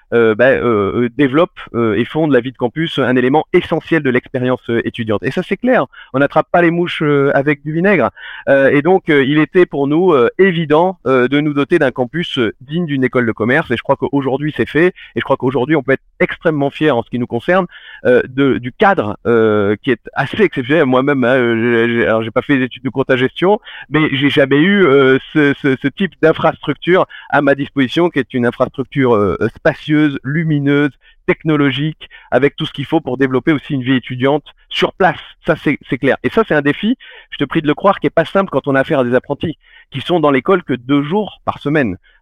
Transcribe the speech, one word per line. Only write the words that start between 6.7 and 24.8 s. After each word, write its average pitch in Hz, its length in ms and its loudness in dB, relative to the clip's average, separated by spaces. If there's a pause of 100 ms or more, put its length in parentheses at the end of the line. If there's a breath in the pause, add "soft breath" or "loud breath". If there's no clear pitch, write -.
mouches, 170 320 -4
euh, 143 300 2
avec 143 300 -2
du 151 100 -8
vinaigre. 165 360 2 (400 loud breath)
Euh, 135 200 4
et 143 120 2
donc, 180 280 0
euh, 143 140 4
il 147 140 0
était 175 280 2
pour 139 220 -4
nous, 170 240 2
euh, 120 260 4
évident, 170 680 2
euh, 127 200 2
de 143 120 0
nous 151 140 -2
doter 143 260 0
d'un 135 120 2
campus, 143 460 -6
euh, 113 220 0
digne 156 260 -6
d'une 139 180 -2
école 123 220 0
de 110 60 -2
commerce. 127 400 -2
Et 113 60 -2
je - 60 -10
crois 139 120 0
qu'aujourd'hui, 139 600 -4
c'est 113 120 -2
fait. 175 260 2 (220 loud breath)
Et 117 40 -4
je - 20 -6
crois 131 160 -2
qu'aujourd'hui, 135 380 -2
on 135 80 -2
peut 135 100 0
être - 100 -4 (160)
extrêmement 156 500 -2
fier 151 260 0
en 117 60 0
ce - 80 -16
qui 123 80 -8
nous 120 100 -4
concerne, 175 380 -2 (400 loud breath)
euh, 123 220 4
de, 127 300 0
du 123 160 -10
cadre, 156 520 0
euh, 107 560 2
qui 135 100 -2
est 117 100 -2 (120)
assez 139 300 -2
exceptionnel. 147 420 0
Moi-même, 131 380 0
hein, 127 140 2
euh, 117 500 2
j'ai, 117 60 -2
j'ai, 117 140 0
alors, 110 160 0
j'ai 110 80 -8
pas 127 100 0
fait 139 160 0
des 127 80 0
études - 180 -16
de 131 60 -4
compta 135 260 -2
gestion, 170 440 0 (300 loud breath)
mais 151 220 0
j'ai 139 180 0
jamais 139 300 2
eu, 190 260 4